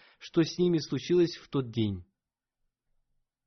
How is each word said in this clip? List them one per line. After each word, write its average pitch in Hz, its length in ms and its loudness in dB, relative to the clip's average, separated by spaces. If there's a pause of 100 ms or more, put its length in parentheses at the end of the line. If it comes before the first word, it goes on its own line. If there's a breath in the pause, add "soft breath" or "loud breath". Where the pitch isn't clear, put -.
(180 soft breath)
что - 260 0
с - 140 -4
ними 175 220 2
случилось 170 580 0
в - 100 -20
тот 131 240 -4
день. 104 320 -2 (1400)